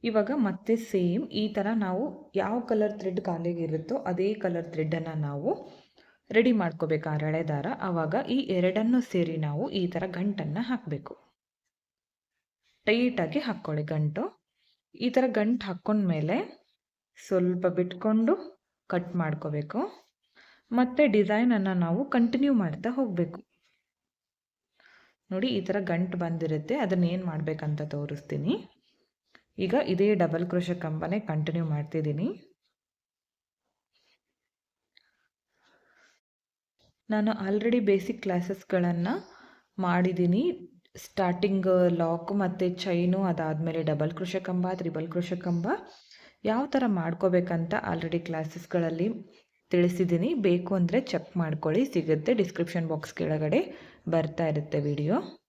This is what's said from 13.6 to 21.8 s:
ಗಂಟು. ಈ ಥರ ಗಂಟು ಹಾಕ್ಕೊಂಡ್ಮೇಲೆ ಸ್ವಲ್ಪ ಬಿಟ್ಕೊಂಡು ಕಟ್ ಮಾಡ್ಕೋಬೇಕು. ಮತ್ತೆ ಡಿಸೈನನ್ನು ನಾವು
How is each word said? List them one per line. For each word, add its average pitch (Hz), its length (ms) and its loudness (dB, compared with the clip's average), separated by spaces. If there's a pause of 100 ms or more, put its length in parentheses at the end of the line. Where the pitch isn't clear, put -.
ಗಂಟು. 151 400 0 (720)
ಈ 247 140 -2
ಥರ 254 200 2
ಗಂಟು 220 360 0
ಹಾಕ್ಕೊಂಡ್ಮೇಲೆ 185 720 0 (800)
ಸ್ವಲ್ಪ 180 500 0
ಬಿಟ್ಕೊಂಡು 214 680 2 (560)
ಕಟ್ 175 260 -4
ಮಾಡ್ಕೋಬೇಕು. 151 680 -2 (920)
ಮತ್ತೆ 254 360 4
ಡಿಸೈನನ್ನು 208 680 4
ನಾವು 175 340 2